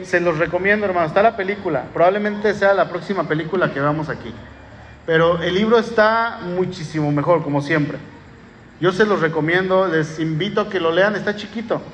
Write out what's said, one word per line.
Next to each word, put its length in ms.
se 160
los 180
recomiendo, 460
hermano. 220
Está 160
la 140
película. 480
Probablemente 580
sea 220
la 140
próxima 380
película 460
que 80
veamos 280
aquí. 240
Pero 360
el 120
libro 240
está 640
muchísimo 680
mejor, 320
como 200
siempre. 360
Yo 120
se 140
los 140
recomiendo, 680
les 300
invito 420
a 80
que 120
lo 120
lean. 240
Está 200
chiquito. 440